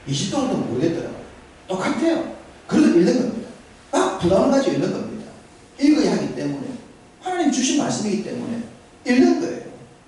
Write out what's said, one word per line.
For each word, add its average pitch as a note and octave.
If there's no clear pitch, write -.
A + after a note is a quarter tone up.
이십 C#3
독은 B3+
모르겠더라고요. D3+
똑같아요. B3
그래도 -
읽는 -
겁니다. -
딱 -
부담을 -
가지고 C4
읽는 F#3
겁니다. -
읽어야 C#4+
하기 C3+
때문에, C#3
하나님 F4+
주신 C4
말씀이기 G#3+
때문에 A#3+
읽는 C4+
거예요. -